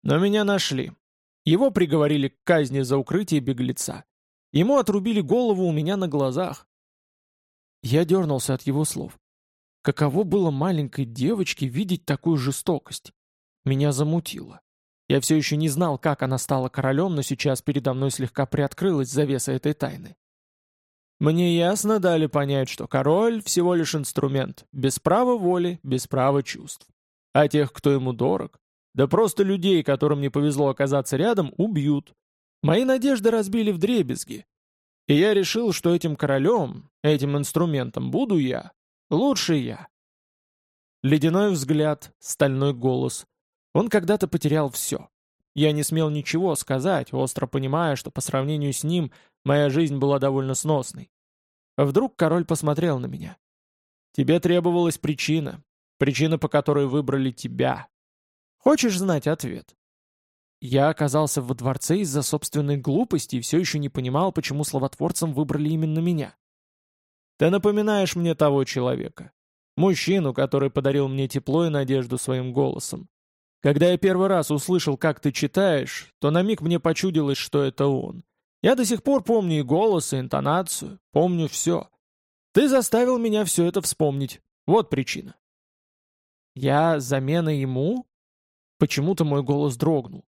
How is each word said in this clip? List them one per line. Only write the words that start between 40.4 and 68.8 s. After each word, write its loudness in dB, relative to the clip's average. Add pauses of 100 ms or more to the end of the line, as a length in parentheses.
Ледяной 2
взгляд, -2
стальной -2
голос. -4 (480)
Он 0
когда-то 0
потерял 0
все. -8 (460)
Я 2
не -2
смел 0
ничего -2
сказать, -2
остро -2
понимая, -2
что -10
по -8
сравнению -2
с -6
ним -2 (320)
моя 2
жизнь 2
была 2
довольно 0
сносной. -4 (640)
Вдруг 2
король 2
посмотрел 0
на -6
меня. -12 (720)
«Тебе 2
требовалась 2
причина. -2 (360)
Причина, 2
по -4
которой 2
выбрали -2
тебя. -4 (680)
Хочешь 2
знать 0
ответ?» -6 (840)
Я 4
оказался 0
во -4
дворце -2
из-за -2
собственной -2
глупости -2
и -2
все 0
еще -2
не -4
понимал, -2
почему -4
словотворцем -4
выбрали -2
именно 0
меня. -4 (1000)
«Ты 4
напоминаешь 2
мне 0
того 4
человека. -6 (440)